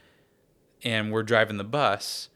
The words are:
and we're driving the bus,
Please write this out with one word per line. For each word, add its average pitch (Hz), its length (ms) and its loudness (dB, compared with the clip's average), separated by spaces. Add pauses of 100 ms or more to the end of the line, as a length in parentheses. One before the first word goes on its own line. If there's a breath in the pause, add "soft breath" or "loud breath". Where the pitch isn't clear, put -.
(840 soft breath)
and 110 300 -2
we're 110 100 0
driving 110 340 2
the 101 80 -4
bus, 113 720 -2